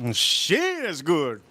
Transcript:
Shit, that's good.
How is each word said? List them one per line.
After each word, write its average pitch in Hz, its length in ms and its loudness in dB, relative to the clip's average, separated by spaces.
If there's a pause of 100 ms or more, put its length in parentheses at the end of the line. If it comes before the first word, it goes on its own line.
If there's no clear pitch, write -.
(120)
Shit, 330 680 0
that's 180 180 -4
good. 135 500 0